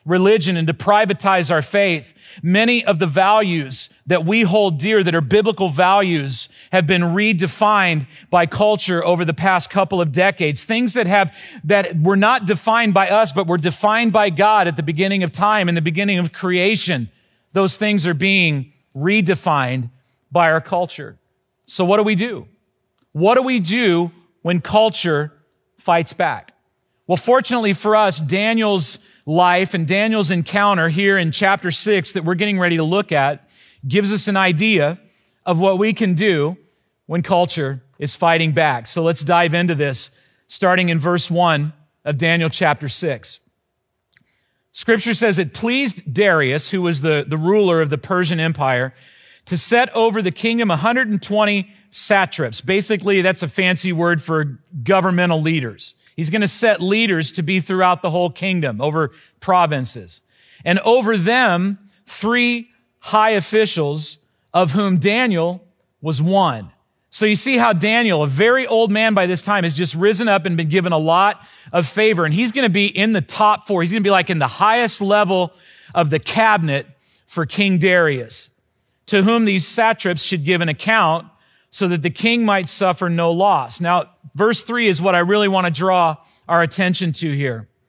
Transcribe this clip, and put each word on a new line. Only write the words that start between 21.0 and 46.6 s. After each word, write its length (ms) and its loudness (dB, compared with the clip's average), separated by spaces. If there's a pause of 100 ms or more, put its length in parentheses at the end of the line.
So 200 -4
what 120 4
do 80 2
we 100 0
do? 320 -4 (640)
What 240 2
do 80 4
we 160 0
do 540 0 (300)
when 180 -2
culture 720 0 (460)
fights 340 0
back? 400 -6 (560)
Well, 80 0
fortunately 560 0
for 240 0
us, 240 2
Daniel's 800 -2 (300)
life 460 2
and 140 -2
Daniel's 420 0
encounter 580 0
here 300 0
in 140 -2
chapter 400 0
six 400 -2
that 120 -6
we're 120 0
getting 240 -2
ready 160 0
to 80 0
look 260 -2
at 380 -2 (380)
gives 260 0
us 160 -2
an 80 0
idea 640 2 (440)
of 140 0
what 200 2
we 140 2
can 220 0
do 420 0 (500)
when 160 -4
culture 600 -2 (160)
is 160 -8
fighting 380 2
back. 340 0
So 160 -6
let's 220 -2
dive 280 2
into 220 0
this, 360 -4 (360)
starting 440 2
in 100 0
verse 280 -2
one 440 0 (320)
of 140 -4
Daniel 300 0
chapter 400 -2
six. 520 -8 (1300)
Scripture 440 0
says, 240 0
"It 140 -4
pleased 600 -4
Darius," 580 2